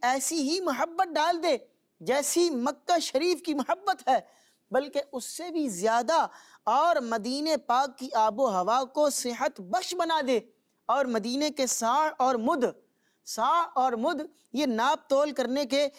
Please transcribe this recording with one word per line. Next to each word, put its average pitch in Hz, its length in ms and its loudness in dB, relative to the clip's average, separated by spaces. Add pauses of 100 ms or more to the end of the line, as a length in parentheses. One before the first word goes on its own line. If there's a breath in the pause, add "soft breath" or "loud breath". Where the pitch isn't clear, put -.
ایسی 269 400 0
ہی 320 200 -2
محبت 330 540 -2
ڈال 330 280 0
دے 302 140 2 (440)
جیسی 285 480 2
مکہ 277 500 -2
شریف 330 420 0
کی 320 120 -4
محبت 339 540 -2
ہے، 247 120 4 (520 soft breath)
بلکہ 277 300 -2 (100)
اس 254 140 -10
سے 349 260 -10
بھی 311 180 -2
زیادہ، 226 580 2 (360 loud breath)
اور 302 320 4
مدینہ 254 600 -2 (100)
پاک 254 300 0
کی 262 160 -10
آب 220 260 2
و 262 100 2
ہوا 202 340 2
کو 285 260 2
صحت 247 520 -4
بخش 349 340 -4
بنا 330 320 0
دے، 247 120 2 (500)
اور 262 160 2
مدینہ 240 400 -2 (120)
کے 262 100 0
ساع 262 500 0
اور 262 180 2
مد، 247 280 0 (640)
ساع 294 340 2 (120)
اور 254 200 2
مد 269 280 -2 (320 soft breath)
یہ 285 120 0
ناپ 254 440 0
تول 285 220 2
کرنے 254 340 -2
کے 277 220 0 (120)